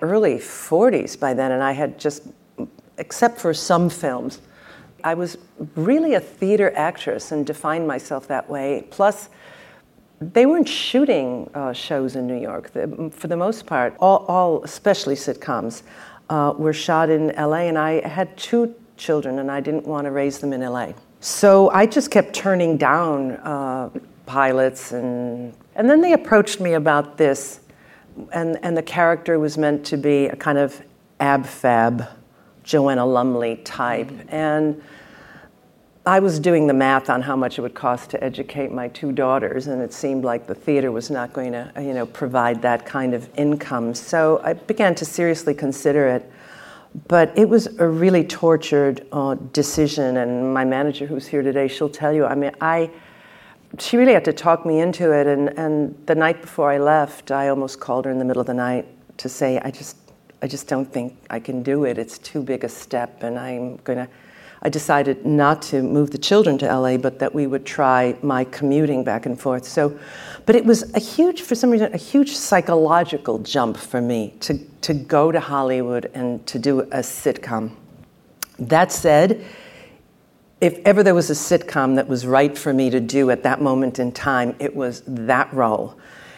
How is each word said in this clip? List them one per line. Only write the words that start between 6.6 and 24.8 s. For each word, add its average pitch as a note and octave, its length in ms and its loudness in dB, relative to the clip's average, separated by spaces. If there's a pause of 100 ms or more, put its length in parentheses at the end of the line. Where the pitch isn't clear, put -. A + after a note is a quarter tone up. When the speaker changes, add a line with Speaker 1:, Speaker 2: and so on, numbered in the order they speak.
Speaker 1:
actress - 560 -4
and D3 140 -2
defined D#3 420 -4
myself C3+ 400 -8
that C3+ 220 -6
way. C#3 400 -6
Plus, G3+ 400 0 (880)
they F#3 260 4
weren't D#4+ 220 4
shooting, D3 840 0
uh, C3+ 180 -6
shows C3 460 -4
in B2+ 100 -4
New B2+ 80 -4
York. G#2 380 -8
The, D#3+ 420 -6
for - 120 -10
the E3+ 100 -2
most G#3+ 280 -4
part, B2+ 360 -2
all, F#3+ 260 6
all, F3+ 380 2
especially D3+ 500 -2
sitcoms, A#2+ 680 -6 (460)
uh, D3 280 2
were D#3 160 0
shot D#3+ 360 2
in D#3 220 2
L D3+ 240 0
A, E3+ 140 -2
and D#3+ 80 0
I D#3+ 280 0
had E3+ 300 -6
two A#3 400 -2 (220)
children, C#3 420 -2
and C#3 100 -6
I C#3 120 -4
didn't D3 260 -4
want D3+ 160 -6
to C#3+ 80 -6
raise C#3 280 -4
them C#3+ 120 -4
in B2+ 100 -4
L B2 160 -6
A. G2+ 160 -6 (280)
So G3 480 6
I G3 160 6
just B3 260 0
kept - 220 2
turning F3+ 420 0
down, C#3 600 2
uh, C3+ 540 -6 (340)
pilots, C3 640 0